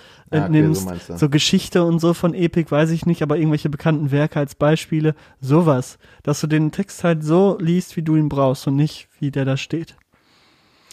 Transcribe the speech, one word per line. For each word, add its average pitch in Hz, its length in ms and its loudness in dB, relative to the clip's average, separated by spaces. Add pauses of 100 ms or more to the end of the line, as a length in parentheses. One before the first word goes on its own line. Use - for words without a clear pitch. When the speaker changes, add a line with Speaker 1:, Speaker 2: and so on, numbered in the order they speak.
(280)
Speaker 1:
Ah, 156 100 -2
okay, 190 80 0
Speaker 2:
entnimmst. 156 360 2
Speaker 1:
so - 60 -8
meinst - 200 -10
du. 85 100 -10
Speaker 2:
So 156 120 2
Geschichte 175 540 2
und 165 160 2
so 170 120 2
von 170 220 -2
Epik, 170 380 -2
weiß 160 180 2
ich 165 160 -4
nicht, 170 160 0
aber 151 160 0
irgendwelche 156 320 0
bekannten 151 400 -2
Werke 147 300 0
als 143 160 -6
Beispiele, 156 580 0 (260)
sowas. 139 580 2 (260)
Dass 147 160 -2
du 156 80 -2
den 156 240 0
Text - 320 -6
halt 165 180 0
so 180 380 4
liest, 175 360 -2
wie 170 60 -4
du 156 140 0
ihn 151 120 2
brauchst 135 380 0
und 139 80 0
nicht, 147 320 -2 (140)
wie 143 100 -2
der 135 140 -2
da 135 120 0
steht. - 380 -8 (1000)